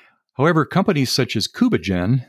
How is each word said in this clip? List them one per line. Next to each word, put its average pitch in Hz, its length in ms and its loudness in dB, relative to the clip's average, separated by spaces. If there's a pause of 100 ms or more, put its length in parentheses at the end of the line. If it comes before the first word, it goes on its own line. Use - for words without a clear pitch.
(340)
However, 156 300 2
companies 170 480 0
such - 240 -2
as 107 100 -2
Kubagen, 98 840 0